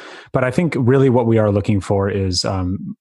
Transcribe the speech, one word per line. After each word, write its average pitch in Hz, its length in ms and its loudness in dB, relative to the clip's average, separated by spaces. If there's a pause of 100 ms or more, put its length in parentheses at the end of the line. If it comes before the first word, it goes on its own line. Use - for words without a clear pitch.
(340)
But 131 100 0
I 127 80 -2
think 170 260 -2
really 135 320 4
what 120 160 2
we 113 120 4
are 107 140 4
looking 101 280 0
for 98 300 -2
is, 95 340 -2
um, 95 580 -4